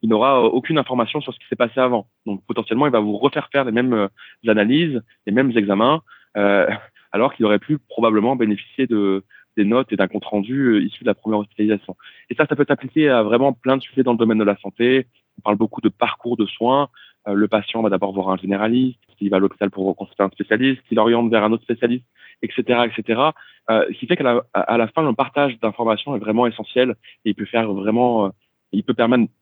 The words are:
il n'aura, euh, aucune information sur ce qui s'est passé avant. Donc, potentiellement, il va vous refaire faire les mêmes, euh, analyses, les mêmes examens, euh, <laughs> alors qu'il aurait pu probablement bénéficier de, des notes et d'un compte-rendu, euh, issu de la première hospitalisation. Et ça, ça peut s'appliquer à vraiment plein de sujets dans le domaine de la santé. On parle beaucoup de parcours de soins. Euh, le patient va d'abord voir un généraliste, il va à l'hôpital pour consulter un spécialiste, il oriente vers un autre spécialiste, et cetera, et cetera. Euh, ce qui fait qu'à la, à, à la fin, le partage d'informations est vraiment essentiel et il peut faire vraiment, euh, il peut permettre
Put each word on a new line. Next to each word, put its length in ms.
il 80
n'aura, 320
euh, 80
aucune 300
information 420
sur 140
ce 40
qui 100
s'est 80
passé 240
avant. 260
Donc, 220
potentiellement, 400
il 60
va 80
vous 180
refaire 340
faire 140
les 60
mêmes, 200
euh, 160
analyses, 540
les 60
mêmes 220
examens, 460
euh, 280
<laughs> 220
alors 220
qu'il 100
aurait 140
pu 180
probablement 600
bénéficier 500
de, 360
des 80
notes 260
et 40
d'un 120
compte-rendu, 520
euh, 220
issu 220
de 40
la 60
première 260
hospitalisation. 540
Et 60
ça, 100
ça 100
peut 100
s'appliquer 440
à 120
vraiment 300
plein 240
de 60
sujets 200
dans 100
le 60
domaine 200
de 60
la 120
santé. 520
On 60
parle 140
beaucoup 260
de 80
parcours 480
de 80
soins. 420
Euh, 60
le 140
patient 340
va 80
d'abord 240
voir 160
un 60
généraliste, 640
il 120
va 80
à 20
l'hôpital 300
pour 260
consulter 260
un 60
spécialiste, 600
il 80
oriente 320
vers 120
un 80
autre 120
spécialiste, 420
et 120
cetera, 320
et 80
cetera. 400
Euh, 180
ce 100
qui 80
fait 80
qu'à 80
la, 300
à, 80
à 160
la 120
fin, 140
le 120
partage 440
d'informations 560
est 40
vraiment 280
essentiel 480
et 60
il 40
peut 120
faire 260
vraiment, 540
euh, 20
il 120
peut 100
permettre 480